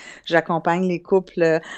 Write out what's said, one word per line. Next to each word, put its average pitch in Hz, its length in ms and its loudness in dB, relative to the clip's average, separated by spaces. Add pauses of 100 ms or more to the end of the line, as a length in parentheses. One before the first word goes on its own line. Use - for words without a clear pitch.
(260)
J'accompagne 170 600 0
les 175 160 -2
couples, 185 400 0
euh, 160 180 2 (180)